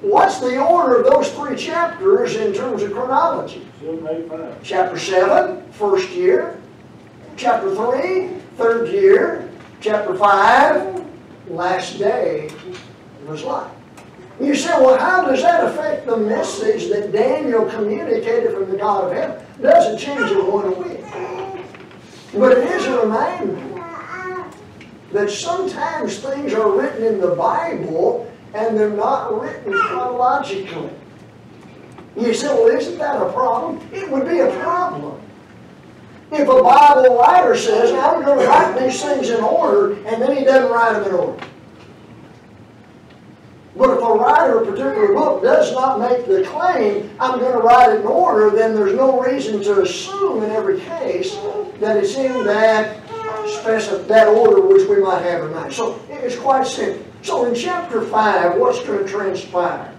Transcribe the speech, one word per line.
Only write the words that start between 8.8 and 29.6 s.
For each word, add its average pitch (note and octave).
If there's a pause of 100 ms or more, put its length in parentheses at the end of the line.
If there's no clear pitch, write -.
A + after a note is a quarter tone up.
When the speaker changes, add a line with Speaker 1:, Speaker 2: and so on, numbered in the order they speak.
Speaker 1:
year. - (320)
Chapter G#3
five, G3 (440)
last F3+
day - (720)
of C#3+
his D3+
life. - (680)
You D4
say, E4+ (100)
"Well, C4
how F4+
does C4
that E4+
affect D4+
the A3+
message G#3+
that G#3
Daniel A#3+
communicated A3
from F#3+
the F#3+
God G3+
of F3+
heaven?" - (180)
Doesn't -
change C#4+
it G4
one F#4+
whit. F4+ (1300)
But B3+
it -
is -
a A#3+
reminder - (1500)
that G3+
sometimes E4+
things C#4
are G#3+
written A3+
in G#3
the F3
Bible - (240)
and G#3+
they're G#3
not G3+
written -